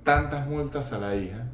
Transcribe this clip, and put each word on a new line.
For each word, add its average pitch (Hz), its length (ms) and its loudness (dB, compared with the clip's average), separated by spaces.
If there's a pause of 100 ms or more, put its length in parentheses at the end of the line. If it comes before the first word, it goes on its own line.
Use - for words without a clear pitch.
tantas 143 440 4
multas 147 440 -2
a 107 60 -4
la 101 160 -2
hija 101 400 -4